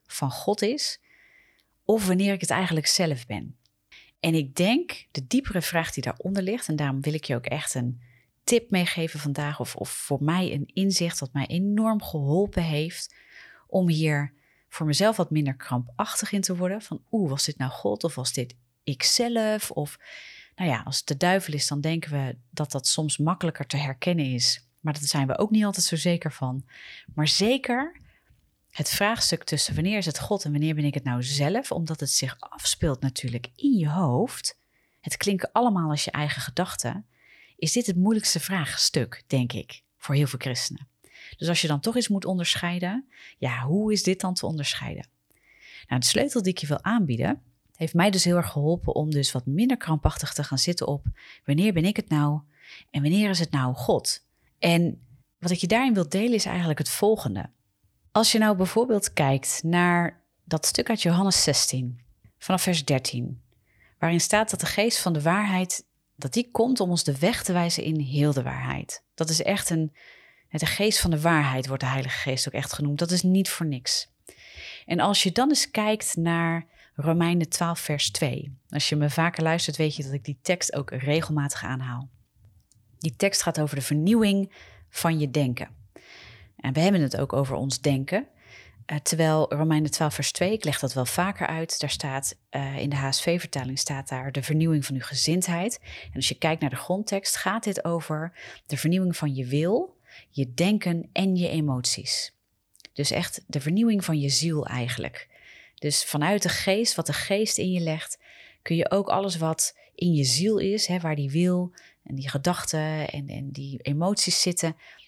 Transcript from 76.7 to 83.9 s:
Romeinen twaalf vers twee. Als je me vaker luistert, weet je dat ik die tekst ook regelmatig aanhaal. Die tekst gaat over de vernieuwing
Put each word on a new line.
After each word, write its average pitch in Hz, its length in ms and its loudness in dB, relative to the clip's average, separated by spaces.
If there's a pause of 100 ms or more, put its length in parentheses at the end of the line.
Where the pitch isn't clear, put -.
Romeinen 170 540 2
twaalf 170 300 -2
vers - 320 -2
twee. 139 460 -4 (120)
Als - 200 -2
je 151 60 0
me 147 140 2
vaker 160 340 0
luistert, 160 340 0
weet 151 180 0
je 147 80 -6
dat 135 100 -6
ik 143 100 -6
die 143 180 -8
tekst - 340 -2
ook 139 160 -4
regelmatig 147 720 -2
aanhaal. 127 460 -6 (880)
Die 156 180 -4
tekst - 260 2
gaat 165 180 -2
over 147 160 0
de 139 60 -4
vernieuwing 196 720 2 (360)